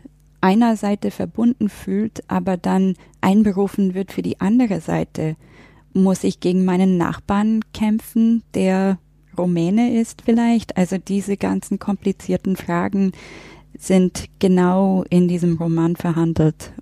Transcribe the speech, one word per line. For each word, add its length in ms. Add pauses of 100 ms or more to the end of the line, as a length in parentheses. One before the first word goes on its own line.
(400)
einer 360
Seite 340
verbunden 580
fühlt, 600
aber 280
dann 380 (260)
einberufen 760
wird 180
für 100
die 180
andere 400
Seite? 560 (560)
Muss 320
ich 160
gegen 240
meinen 320
Nachbarn 640 (100)
kämpfen, 680 (120)
der 440 (380)
Rumäne 640
ist 240
vielleicht? 540
Also 220
diese 380
ganzen 420
komplizierten 800
Fragen 560 (640)
sind 480 (120)
genau 720
in 180
diesem 300
Roman 380
verhandelt. 840